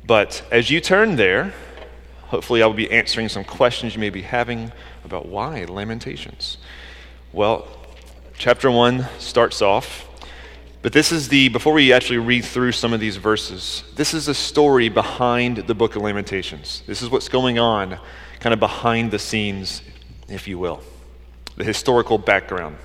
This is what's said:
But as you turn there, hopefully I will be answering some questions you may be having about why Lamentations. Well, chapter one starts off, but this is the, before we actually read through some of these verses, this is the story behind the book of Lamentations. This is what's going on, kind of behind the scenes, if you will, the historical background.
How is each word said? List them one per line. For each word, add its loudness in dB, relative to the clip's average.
But 2
as 2
you 2
turn 2
there, 2
hopefully 0
I 8
will 4
be -2
answering 0
some -8
questions -2
you -6
may -2
be -8
having -6
about -8
why -8
Lamentations. -10
Well, 0
chapter 4
one 4
starts 0
off, 0
but -2
this 4
is -2
the, 6
before 2
we 6
actually 4
read 0
through 0
some 0
of 0
these -4
verses, -4
this -2
is -4
the -2
story 4
behind 0
the -4
book 0
of -4
Lamentations. -6
This -8
is -8
what's 0
going 2
on, 0
kind 0
of 0
behind 0
the -2
scenes, -4
if -12
you -8
will, -4
the -8
historical 2
background. 0